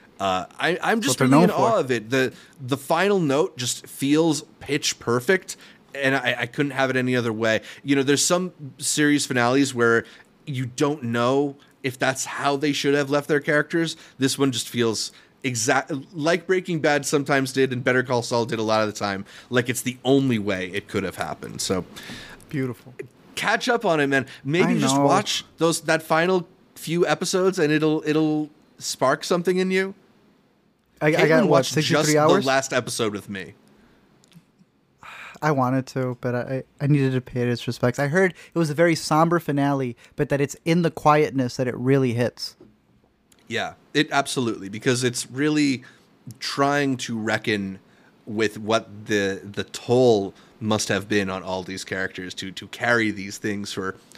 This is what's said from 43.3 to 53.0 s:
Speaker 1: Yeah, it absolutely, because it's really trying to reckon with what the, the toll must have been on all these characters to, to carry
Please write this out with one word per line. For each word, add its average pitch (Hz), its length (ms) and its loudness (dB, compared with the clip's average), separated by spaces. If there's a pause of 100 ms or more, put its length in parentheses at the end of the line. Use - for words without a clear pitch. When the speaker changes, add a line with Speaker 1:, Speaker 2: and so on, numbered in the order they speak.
Speaker 1:
Yeah, 101 280 -4 (180)
it 151 180 2
absolutely, 113 600 -2
because 123 340 0
it's 120 260 -4
really 143 540 0 (540)
trying 143 580 0
to 117 220 -6
reckon 107 600 -2 (460)
with 107 340 -2
what 110 300 0 (160)
the, 98 400 0
the 101 200 -8
toll 117 680 2 (260)
must 107 300 -2
have 101 220 -2
been 101 180 2
on 95 140 -6
all 92 200 -6
these 92 220 -12
characters 95 500 -8
to, 95 180 -10
to 101 160 -14
carry 117 420 0